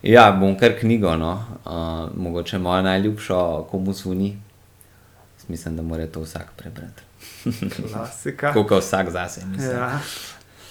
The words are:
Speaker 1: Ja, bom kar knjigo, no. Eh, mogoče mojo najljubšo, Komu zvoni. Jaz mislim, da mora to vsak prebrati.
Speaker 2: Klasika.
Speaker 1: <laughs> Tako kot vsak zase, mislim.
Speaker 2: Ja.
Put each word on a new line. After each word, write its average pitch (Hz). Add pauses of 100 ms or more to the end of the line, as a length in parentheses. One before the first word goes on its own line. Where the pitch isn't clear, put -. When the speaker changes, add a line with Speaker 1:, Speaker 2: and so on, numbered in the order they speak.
Speaker 1:
Ja, 110
bom 98
kar 110
knjigo, 107
no. 80 (240)
Eh, - (420)
mogoče 87
mojo 92
najljubšo, 95 (260)
Komu 95
zvoni. 92 (1040)
Jaz -
mislim, 82
da 80
mora 80
to 78
vsak -
prebrati. - (800)
Speaker 2:
Klasika. 120
Speaker 1:
<laughs> -
Tako 113
kot 98
vsak 95
zase, 87
mislim. 127
Speaker 2:
Ja. 123 (720)